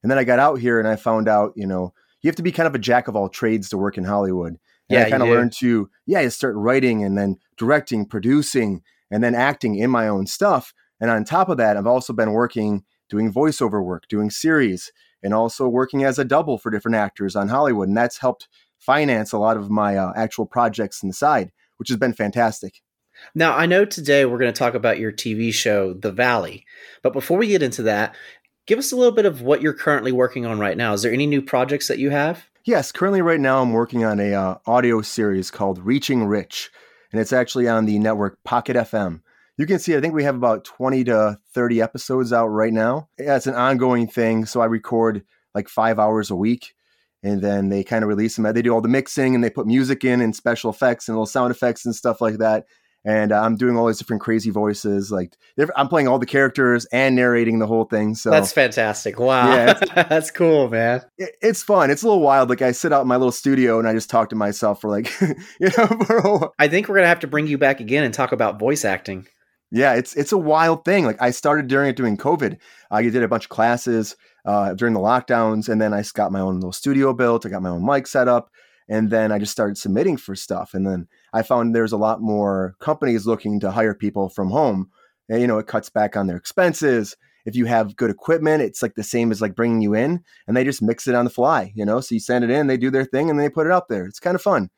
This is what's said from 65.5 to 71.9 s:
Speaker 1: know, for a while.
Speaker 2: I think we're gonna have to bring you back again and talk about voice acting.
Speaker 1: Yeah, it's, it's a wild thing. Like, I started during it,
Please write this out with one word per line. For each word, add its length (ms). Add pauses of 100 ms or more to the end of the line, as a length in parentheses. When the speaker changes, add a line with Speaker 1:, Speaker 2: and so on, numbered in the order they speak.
Speaker 1:
know, 120 (180)
for 120
a 40
while. 380
Speaker 2:
I 80
think 200
we're 60
gonna 140
have 140
to 60
bring 200
you 100
back 220
again 240
and 100
talk 200
about 260
voice 260
acting. 400 (460)
Speaker 1:
Yeah, 240
it's, 200
it's 160
a 60
wild 480
thing. 200
Like, 140
I 120
started 380
during 200
it, 60